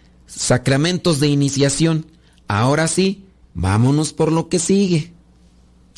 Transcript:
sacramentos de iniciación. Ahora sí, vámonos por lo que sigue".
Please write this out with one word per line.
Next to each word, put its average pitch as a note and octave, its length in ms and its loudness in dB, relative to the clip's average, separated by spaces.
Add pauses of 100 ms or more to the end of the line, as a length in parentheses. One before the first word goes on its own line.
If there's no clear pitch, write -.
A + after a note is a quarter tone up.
(260)
sacramentos C#3+ 920 -2
de D3 80 2
iniciación. C#3+ 760 0 (420)
Ahora C3+ 400 0
sí, F#3+ 380 -2 (260)
vámonos A#2 640 0
por D#3 180 0
lo E3 160 -2
que F3+ 100 -2
sigue". F3+ 540 0 (840)